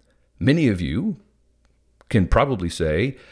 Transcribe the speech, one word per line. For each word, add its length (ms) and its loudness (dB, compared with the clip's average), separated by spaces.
Many 300 2
of 120 0
you 360 -4
can 200 2
probably 400 2
say, 480 -2